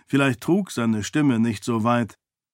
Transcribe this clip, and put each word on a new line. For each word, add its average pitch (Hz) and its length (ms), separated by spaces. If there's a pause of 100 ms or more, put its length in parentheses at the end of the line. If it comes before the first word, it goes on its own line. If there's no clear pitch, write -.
Vielleicht 135 360
trug 185 280
seine 113 320
Stimme 139 380
nicht 113 240
so 117 180
weit. 120 340 (380)